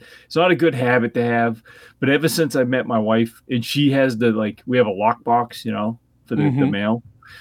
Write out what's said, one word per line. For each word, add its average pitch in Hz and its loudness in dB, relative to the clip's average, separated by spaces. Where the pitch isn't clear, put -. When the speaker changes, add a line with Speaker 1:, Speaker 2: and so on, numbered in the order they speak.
Speaker 1:
it's - -8
not 180 4
a - 4
good 160 2
habit 123 0
to 120 0
have, 117 0
but 131 0
ever 147 2
since 156 -2
I 127 2
met 123 -4
my 117 -2
wife, 110 0
and 120 -2
she 143 0
has 135 2
the, 117 2
like, 107 -4
we 127 0
have 120 4
a 104 -4
lockbox, - -2
you 113 -4
know, 107 -4
for 120 -6
the, 147 0
the 147 4
Speaker 2:
Mm-hmm. 135 0
Speaker 1:
mail, 113 -2